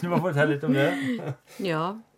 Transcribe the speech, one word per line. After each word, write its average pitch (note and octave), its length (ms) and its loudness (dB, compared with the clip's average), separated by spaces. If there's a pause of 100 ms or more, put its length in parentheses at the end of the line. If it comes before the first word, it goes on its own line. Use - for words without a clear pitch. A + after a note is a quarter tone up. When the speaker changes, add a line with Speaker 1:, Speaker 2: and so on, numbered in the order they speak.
Speaker 1:
Du F3 80 -2
må D#3+ 80 4
fortelle D3+ 380 2
litt D#3 100 -4
om C3 80 4
det. C#3+ 140 4 (400)
Speaker 2:
<laughs> - 420 -6
Ja, E3+ 240 -2 (220)